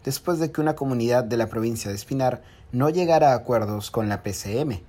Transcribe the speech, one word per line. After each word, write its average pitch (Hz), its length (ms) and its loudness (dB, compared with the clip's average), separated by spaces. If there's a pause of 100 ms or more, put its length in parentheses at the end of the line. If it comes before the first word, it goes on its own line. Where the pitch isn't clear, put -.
después 165 340 -2
de 156 140 -2
que 156 100 -2
una 151 140 0
comunidad 123 480 2
de 113 140 -2
la 113 100 2
provincia 113 420 -4
de 98 60 -4
Espinar 127 480 -2 (280)
no 135 200 2
llegara 165 400 4
a 123 40 4
acuerdos 107 540 -2
con 110 200 0
la 101 120 -4
P 101 100 -6
C 98 280 -4
M. 135 300 -4